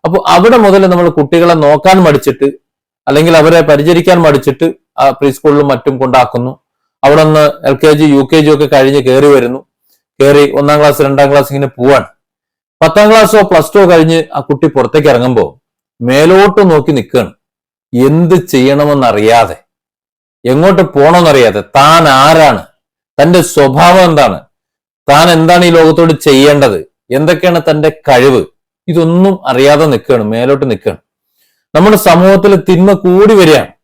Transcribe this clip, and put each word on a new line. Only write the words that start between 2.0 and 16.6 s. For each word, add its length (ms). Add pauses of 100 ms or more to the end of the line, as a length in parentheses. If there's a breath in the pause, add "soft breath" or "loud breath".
മടിച്ചിട്ട് 440 (580)
അല്ലെങ്കിൽ 300
അവരെ 240
പരിചരിക്കാൻ 580
മടിച്ചിട്ട് 540 (260)
ആ 120
പ്രീ 200
സ്കൂളിലും 380
മറ്റും 300
കൊണ്ടാക്കുന്നു. 540 (520)
അവിടെ 200
നിന്ന് 200 (240)
എൽ 140
കെ 100
ജി, 120
യു 180 (100)
കെ 80
ജി 140
ഒക്കെ 120
കഴിഞ്ഞ് 340
കയറി 260
വരുന്നു, 340 (600)
കയറി 220 (160)
ഒന്നാം 220
ക്ലാസ്, 220
രണ്ടാം 280
ക്ലാസ് 220
ഇങ്ങനെ 240
പോവാണ്. 320 (720)
പത്താം 300
ക്ലാസ്സോ 300 (100)
പ്ലസ് 240
ടു 40
കഴിഞ്ഞ് 460 (100)
ആ 60
കുട്ടി 280
പുറത്തേക്ക് 400
ഇറങ്ങുമ്പോ 360 (560)
മേലോട്ട് 680